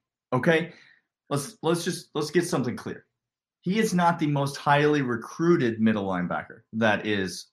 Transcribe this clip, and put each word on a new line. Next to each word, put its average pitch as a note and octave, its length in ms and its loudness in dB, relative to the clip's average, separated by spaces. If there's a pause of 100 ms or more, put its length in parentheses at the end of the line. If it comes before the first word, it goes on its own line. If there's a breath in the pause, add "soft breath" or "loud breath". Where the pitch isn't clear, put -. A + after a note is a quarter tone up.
(320)
Okay. D#3+ 400 2 (580 soft breath)
Let's, C#3+ 320 -6
let's E3+ 220 0
just, - 300 -8
let's D3 160 -4
get F3 160 2
something A#2 300 -2
clear. - 300 -12 (560)
He F#3+ 160 -2
is F3+ 160 2
not E3+ 240 2
the D#3 80 0
most C#3 300 -2
highly D3 460 2
recruited B2 800 0
middle G#2+ 260 2
linebacker F2 560 -6 (120)
that G#2+ 320 2
is F#2+ 460 -4